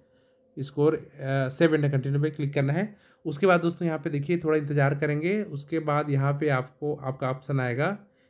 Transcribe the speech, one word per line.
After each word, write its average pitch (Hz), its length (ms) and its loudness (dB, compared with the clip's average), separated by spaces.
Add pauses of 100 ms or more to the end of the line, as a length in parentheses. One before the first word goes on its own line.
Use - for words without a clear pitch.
(600)
स्कोर, 147 360 2
अ, 135 540 -4
सेव 156 260 4
एंड 147 160 2
कंटिन्यू 139 300 0
पे 156 80 0
क्लिक 143 240 -4
करना 139 200 0
है। 208 220 -2 (300)
उसके 156 220 0
बाद 175 140 6
दोस्तों 170 260 -2
यहाँ 156 120 -2
पे 156 100 -6
देखिए 147 280 -2
थोड़ा 156 200 2
इंतज़ार 143 380 2
करेंगे, 156 480 0
उसके 151 360 -6
बाद 151 300 0
यहाँ 139 240 2
पे 147 160 0
आपको, 139 460 -2
आपका 135 340 -6
ऑप्शन 135 300 -2
आएगा 131 380 -2 (320)